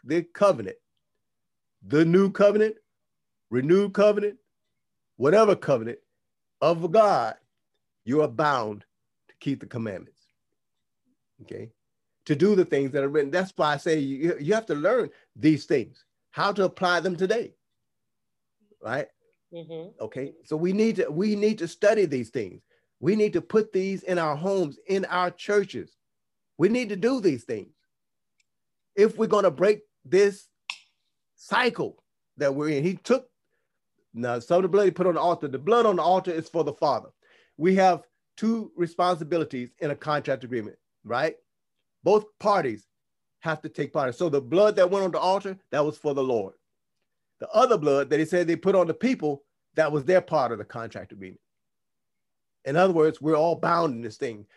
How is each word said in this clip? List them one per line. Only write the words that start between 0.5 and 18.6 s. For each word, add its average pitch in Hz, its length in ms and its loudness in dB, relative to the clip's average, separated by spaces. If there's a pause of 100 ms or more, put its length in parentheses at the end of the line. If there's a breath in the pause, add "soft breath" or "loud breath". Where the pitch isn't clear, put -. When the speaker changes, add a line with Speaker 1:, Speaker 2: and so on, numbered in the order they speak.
Speaker 1:
the 147 180 4
new 185 260 4
covenant, 208 460 2 (760)
renewed 180 440 2
covenant, 208 420 2 (800)
whatever 185 400 4
covenant 117 420 -2 (640)
of 165 300 0
God, 165 440 2 (720)
you 143 180 0
are 147 60 0
bound 117 560 -2 (440)
to - 120 -20
keep 139 200 -6
the - 60 -16
commandments, 107 540 -10 (1200)
okay? 107 280 -16 (560)
To 151 100 0
do 196 180 4
the 185 100 4
things 139 280 -2
that 139 120 -2
are 139 40 -2
written. 143 220 -2
That's 180 260 -4
why 151 180 0
I - 20 -4
say 160 220 -2
you, 139 400 -4
you 151 160 -2
have 220 120 -2
to 160 80 -4
learn 175 360 0 (260 soft breath)
these 147 280 2
things, - 400 -4 (260)
how 190 220 -2
to 196 120 0
apply 175 360 0
them 175 160 -4
today, 190 380 -4 (1300)